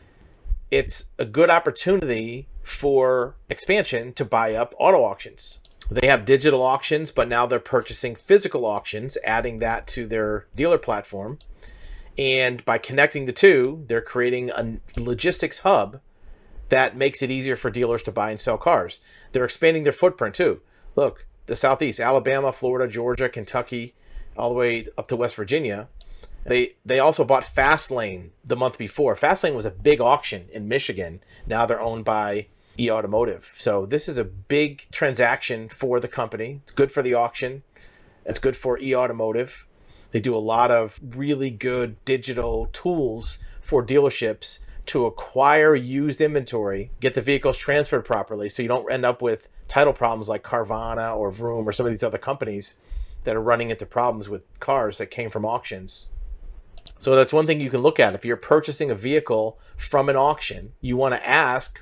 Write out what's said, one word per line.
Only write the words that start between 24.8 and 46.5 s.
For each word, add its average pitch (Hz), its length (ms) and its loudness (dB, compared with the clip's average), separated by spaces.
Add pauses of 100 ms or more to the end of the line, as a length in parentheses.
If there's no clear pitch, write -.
up 113 80 -8
to 127 100 -2
West 117 200 -2
Virginia. 110 500 -2 (580)
They, 123 300 0 (100)
they 127 140 2
also 151 260 4
bought 127 200 4
Fastlane 117 840 0 (140)
the 127 120 -2
month 127 220 -2
before. 117 360 0
Fastlane 160 400 2
was 110 120 -6
a 104 40 -2
big 110 300 4
auction 120 520 2
in 104 140 -10
Michigan. 95 560 -4 (240)
Now 113 200 2
they're 113 140 -2
owned 113 240 -4
by 107 440 -2 (280)
E 117 140 -2
Automotive. 110 640 -2
So 101 320 -2
this 143 220 -2
is 143 100 -4
a 113 60 -2
big 139 640 -2
transaction 120 800 0
for 123 320 0
the 120 80 -6
company. 117 560 -8
It's - 80 -20
good 139 180 2
for 143 120 0
the 127 120 2
auction. 127 480 -2 (640)
It's - 140 -4
good 131 160 0
for 127 240 -2
E 135 160 -2
Automotive. 120 720 -2 (440)
They 117 100 -2
do 120 140 -2
a 110 40 0
lot 113 320 2
of 113 320 2
really 135 480 -4
good 120 560 -4
digital 117 640 -2
tools 135 680 -4 (200)
for 131 240 2
dealerships 127 760 0 (260)
to 127 180 2
acquire 151 720 4
used 135 480 0
inventory, 120 760 -2